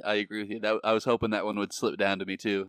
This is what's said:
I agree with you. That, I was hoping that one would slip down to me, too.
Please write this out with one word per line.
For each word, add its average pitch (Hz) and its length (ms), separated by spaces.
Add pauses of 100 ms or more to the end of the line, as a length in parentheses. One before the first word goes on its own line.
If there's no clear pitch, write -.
I 107 100
agree 107 260
with 101 100
you. 113 80
That, 107 240
I 110 100
was 110 120
hoping 117 260
that 104 140
one 104 140
would 101 140
slip - 240
down 98 220
to 95 60
me, 95 120
too. 98 320